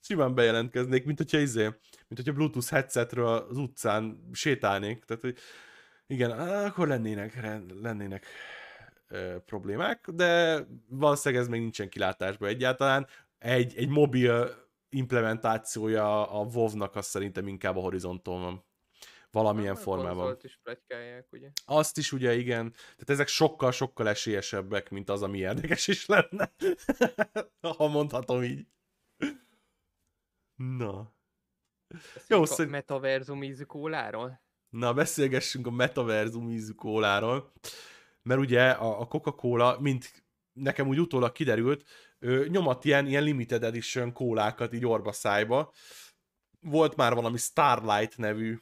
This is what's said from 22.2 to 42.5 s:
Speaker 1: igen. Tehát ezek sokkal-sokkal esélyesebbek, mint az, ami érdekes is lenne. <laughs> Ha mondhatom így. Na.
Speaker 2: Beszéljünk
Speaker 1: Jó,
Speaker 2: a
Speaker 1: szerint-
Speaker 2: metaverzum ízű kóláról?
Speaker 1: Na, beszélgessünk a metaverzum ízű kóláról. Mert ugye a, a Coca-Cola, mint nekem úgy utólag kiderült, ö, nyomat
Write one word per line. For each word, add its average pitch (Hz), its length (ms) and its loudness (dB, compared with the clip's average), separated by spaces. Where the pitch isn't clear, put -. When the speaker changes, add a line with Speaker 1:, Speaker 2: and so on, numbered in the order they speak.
Speaker 1:
igen. 117 360 -2
Tehát - 380 -12
ezek 139 180 2
sokkal-sokkal 127 800 2
esélyesebbek, 101 840 -2
mint 98 200 -8
az, 101 120 -2
ami 98 160 -4
érdekes 98 500 -2
is - 180 0
lenne. 196 460 2
<laughs> 160 160 -4
Ha 151 100 2
mondhatom 131 560 0
így. 135 240 -6
Na. 113 580 -8
Speaker 2:
Beszéljünk - 400 -20
Speaker 1:
Jó, 202 140 6
Speaker 2:
a 151 40 4
Speaker 1:
szerint- 156 240 -2
Speaker 2:
metaverzum 135 720 -4
ízű 139 220 -10
kóláról? 131 760 -8
Speaker 1:
Na, 120 260 0
beszélgessünk 131 720 0
a 120 40 -4
metaverzum 117 800 0
ízű 110 220 -6
kóláról. 107 800 0
Mert 131 180 2
ugye 127 300 6
a, 110 300 0
a 117 60 -4
Coca-Cola, 123 760 2
mint 135 440 -4
nekem 135 360 -2
úgy 135 120 2
utólag 131 320 2
kiderült, 127 520 0
ö, 131 300 2
nyomat 165 360 2